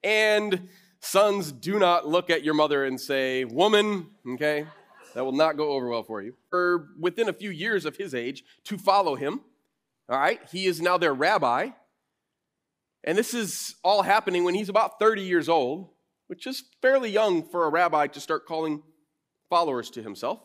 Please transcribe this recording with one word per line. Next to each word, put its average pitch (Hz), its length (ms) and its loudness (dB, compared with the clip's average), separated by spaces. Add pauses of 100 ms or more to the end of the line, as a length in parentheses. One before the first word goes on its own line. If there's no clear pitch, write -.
And 208 640 2 (320)
sons, 196 500 2
do 170 280 -4
not 175 280 4
look 175 240 0
at 156 140 2
your 156 100 0
mother 143 300 2
and 131 160 -4
say, 131 440 -2
"Woman," 202 680 2 (240)
okay? 151 320 -2 (480)
That 123 100 -4
will 131 80 -4
not 151 240 2
go 151 160 -2
over 127 160 -4
well 117 160 -4
for 107 180 -10
you. 120 140 -14 (160)
Or 175 460 0
within 180 300 -2
a 185 40 -4
few 202 180 -10
years 180 340 -4
of 151 120 -6
his 175 180 -10
age, 127 300 -6 (200)
to 208 140 -8
follow 185 380 2
him, 147 240 -4 (680)
all 123 100 0
right? 165 220 0 (100)
He 190 160 -2
is 170 140 0
now 180 180 2
their 160 160 2
rabbi. 151 560 0 (1300)
And 175 140 0
this 226 160 -2
is 208 480 -8
all 196 200 2
happening 185 420 2
when 180 100 0
he's 202 140 -4
about 202 300 0
thirty 214 240 2
years 175 260 0
old, 160 420 0 (360)
which - 200 -16
is 262 180 -10 (160)
fairly 262 300 2
young 196 320 2
for 175 220 -2
a 151 60 2
rabbi 160 380 2
to 147 120 -12
start - 260 -6
calling 160 360 -4 (680)
followers 151 420 0
to 117 120 -14
himself. 113 420 -6